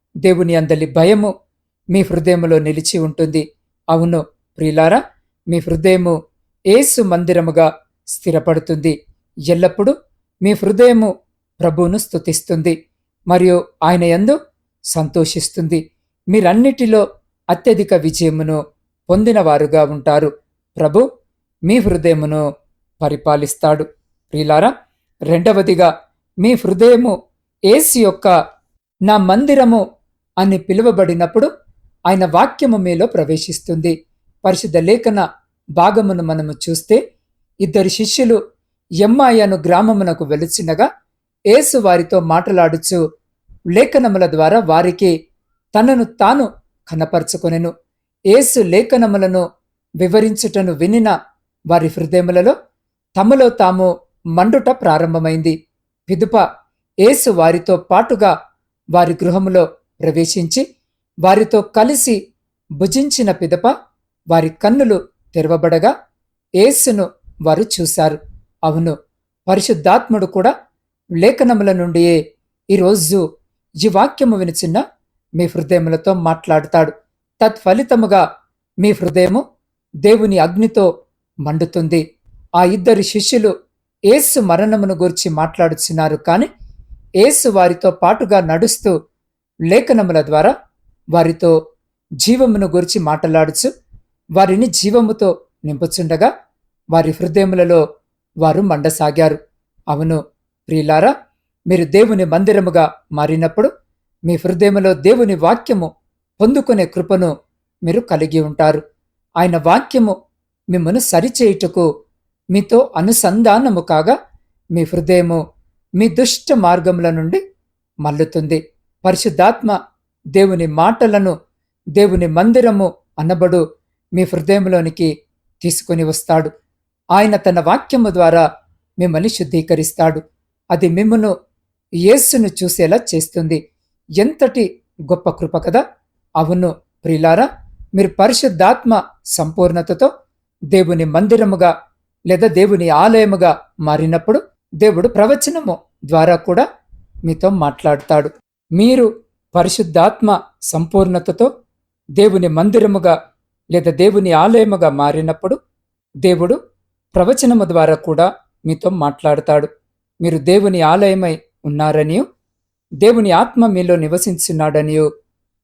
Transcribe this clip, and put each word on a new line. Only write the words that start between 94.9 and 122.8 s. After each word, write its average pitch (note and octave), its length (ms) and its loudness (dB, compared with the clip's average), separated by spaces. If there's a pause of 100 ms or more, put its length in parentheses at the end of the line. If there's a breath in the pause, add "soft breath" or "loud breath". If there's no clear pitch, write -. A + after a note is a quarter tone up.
నింపుచుండగా D#3+ 680 -2 (560)
వారి D#3+ 220 0
హృదయములలో F3 840 0 (440)
వారు D#3 240 0
మండసాగారు. D3+ 760 0 (500)
అవును D3+ 340 -4 (460)
ప్రియులారా, D#3 480 2 (520)
మీరు F3 180 0
దేవుని G3 400 2
మందిరముగా F3 680 0 (180)
మారినప్పుడు D#3+ 600 -2 (540)
మీ E3+ 100 0
హృదయములో F#3+ 580 0
దేవుని G3 420 2
వాక్యము F3 600 -2 (460)
పొందుకునే A#3 440 0
కృపను F3+ 520 -4 (460)
మీరు F3 160 -2
కలిగి D#3+ 400 -2
ఉంటారు. D3+ 420 -2 (560)
ఆయన E3+ 200 0
వాక్యము G#3 640 0 (480)
మిమ్మను F3+ 300 -2
సరిచేయుటకు F3+ 1040 -2 (480)
మీతో G#3+ 440 0
అనుసంధానము G#3 880 0
కాగా D#3+ 360 0 (540)
మీ E3 120 -2
హృదయము E3+ 640 -2 (480)
మీ G#3+ 140 2
దుష్ట B3 440 -2
మార్గముల F3 560 0
నుండి E3 400 -4 (500)
మల్లుతుంది. D#3 720 -4 (360)
పరిశుద్ధాత్మ F#3+ 760 0 (480)
దేవుని F3+ 400 0
మాటలను F#3+ 720 0 (500)
దేవుని F3+ 380 2
మందిరము G3+ 640 2 (260)